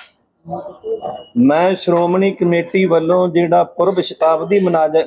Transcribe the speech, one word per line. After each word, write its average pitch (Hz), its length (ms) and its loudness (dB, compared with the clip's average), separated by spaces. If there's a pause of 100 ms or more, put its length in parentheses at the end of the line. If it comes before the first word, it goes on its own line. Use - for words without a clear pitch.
(1400)
ਮੈਂ 156 380 2
ਸ਼੍ਰੋਮਣੀ 175 560 0
ਕਮੇਟੀ 175 540 0
ਵੱਲੋਂ 175 440 2
ਜਿਹੜਾ 170 340 2
ਪੁਰਬ 175 380 -2
ਸ਼ਤਾਬਦੀ 165 580 0
ਮਨਾ-, 160 480 2